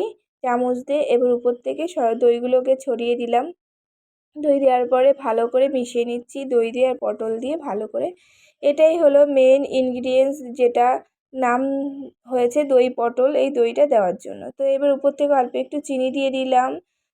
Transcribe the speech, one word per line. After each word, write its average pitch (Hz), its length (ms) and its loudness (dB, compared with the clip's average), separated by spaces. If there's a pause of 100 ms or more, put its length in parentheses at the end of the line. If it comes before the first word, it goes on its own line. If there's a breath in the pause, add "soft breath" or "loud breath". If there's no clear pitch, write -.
(440)
চামচ 247 340 -2
দিয়ে, 285 300 -4
এবার 247 240 2
উপর 240 200 0 (100)
থেকে 285 220 -6
স-, 262 360 -2
দইগুলোকে 247 560 0
ছড়িয়ে 240 400 -4
দিলাম। 240 280 -2 (920)
দই 294 240 2
দেওয়ার 254 280 2
পরে 254 260 4
ভালো 233 340 -2
করে 254 200 2
মিশিয়ে 247 360 -2
নিচ্ছি, 240 400 -8
দই 233 260 0
দিয়ে 247 180 0
আর 247 120 -2
পটল 220 380 -4
দিয়ে 262 180 -6
ভালো 220 320 -8
করে। 262 200 -6 (540 soft breath)
এটাই 311 360 4
হলো 285 280 4
মেইন 269 360 4 (100)
ইনগ্রিডিয়েন্টস, 254 680 0 (140)
যেটা 240 340 2 (460)
নাম 254 280 -2 (680)
হয়েছে 247 380 0
দই 254 260 4
পটল 240 460 0
এই 269 140 0
দইটা 240 360 0
দেওয়ার 202 300 0
জন্য। - 340 -16
তো - 140 -10
এবার 277 280 4
উপর 277 200 2
থেকে 285 200 0
অল্প 254 220 2
একটু 262 260 -4
চিনি 262 300 -2
দিয়ে 269 200 -2
দিলাম, 262 400 0 (440)